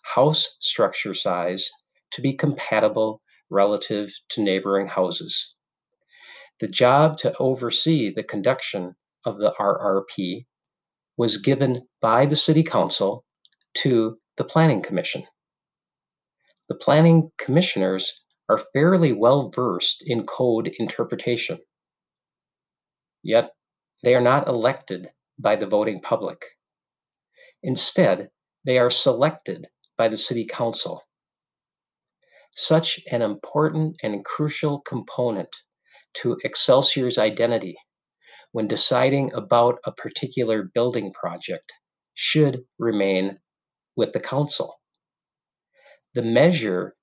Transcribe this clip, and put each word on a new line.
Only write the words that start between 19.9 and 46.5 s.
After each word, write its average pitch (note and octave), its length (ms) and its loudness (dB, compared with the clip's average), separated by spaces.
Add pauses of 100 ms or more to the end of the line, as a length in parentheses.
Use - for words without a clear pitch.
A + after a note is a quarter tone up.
in A2+ 200 -2
code A#2 520 -2
interpretation, A#2 800 -4 (1600)
yet A2 280 0 (540)
they B2 100 6
are B2 60 4
not B2+ 260 4
elected A#2+ 640 -2 (300)
by G#2+ 180 2
the G2+ 100 -4
voting G#2 340 0
public. F#2+ 440 -6 (1200)
Instead, A#2 640 0 (360)
they B2+ 140 2
are B2 120 4
selected A#2 760 0 (300)
by A2+ 100 2
the G#2+ 100 -2
City A#2 280 -2
Council. - 580 -6 (1500)
Such - 480 2 (100)
an A#2+ 100 -2
important D#3 840 -2
and G#2 200 -6
crucial D3 580 -4
component A2+ 680 -6 (640)
to - 300 -4
Excelsior's - 720 2
identity G#2+ 560 0 (800)
when G#2+ 160 -4
deciding B2+ 680 0
about A#2+ 500 2
a A2 60 -6
particular A2+ 800 -4
building A#2 400 -2
project F2 600 -10 (420)
should C#3 460 0 (180)
remain G2 640 0 (560)
with - 160 -2
the - 80 -4
council. - 580 -4 (1400)
The A#2+ 80 -2
measure A#2 800 2